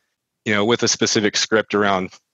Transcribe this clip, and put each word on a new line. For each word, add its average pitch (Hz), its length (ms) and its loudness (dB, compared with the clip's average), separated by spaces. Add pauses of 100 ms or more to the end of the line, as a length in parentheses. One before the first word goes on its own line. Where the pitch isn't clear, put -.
(440)
you 107 100 -2
know, 104 120 0
with 117 180 0
a 110 60 2
specific 104 480 0
script - 360 0
around, 98 380 0 (220)